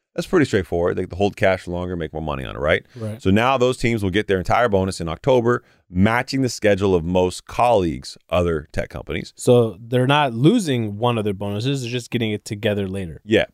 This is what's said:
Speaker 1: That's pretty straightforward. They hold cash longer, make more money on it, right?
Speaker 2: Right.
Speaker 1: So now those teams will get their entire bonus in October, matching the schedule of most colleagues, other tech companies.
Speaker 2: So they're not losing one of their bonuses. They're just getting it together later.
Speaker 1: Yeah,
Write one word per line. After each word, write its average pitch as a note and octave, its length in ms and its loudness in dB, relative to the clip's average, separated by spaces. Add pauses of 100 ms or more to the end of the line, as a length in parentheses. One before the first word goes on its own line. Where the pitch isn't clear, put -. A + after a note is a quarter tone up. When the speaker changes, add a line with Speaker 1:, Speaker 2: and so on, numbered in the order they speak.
(140)
Speaker 1:
That's - 140 -8
pretty E3+ 180 2
straightforward. F2+ 520 0
They F#2+ 180 -6
hold G2 220 -2
cash F#2+ 300 0
longer, F2+ 280 -6
make D#2+ 160 -8
more D#2 100 -8
money C#2+ 220 -6
on G#1 120 -10
it, A1+ 40 -10
right? D#2 260 0 (120)
Speaker 2:
Right. A2 240 -10
Speaker 1:
So G2 100 2
now B2 260 4
those B2 200 2
teams A#2 260 0
will G2 80 0
get G#2 160 0
their G2 100 2
entire G#2 300 2
bonus F#2+ 320 0
in E2+ 80 -6
October, A#2+ 560 0 (260)
matching A2+ 520 2
the B2+ 80 0
schedule G2+ 440 2
of E2+ 120 2
most F2+ 400 0
colleagues, F#2 720 0 (120)
other E2+ 440 -2
tech - 160 -4
companies. - 480 -10
Speaker 2:
So A#2 420 2
they're B2 280 -2
not C#3+ 260 2
losing B2+ 640 2
one A#2+ 200 0
of G#2+ 60 -2
their G#2 100 -2
bonuses. G#2 480 -4
They're A#2 80 -8
just A#2+ 220 -8
getting A2+ 200 -2
it G#2 120 -6
together G#2 460 -4
later. F#2 340 -8
Speaker 1:
Yeah, G#2 300 2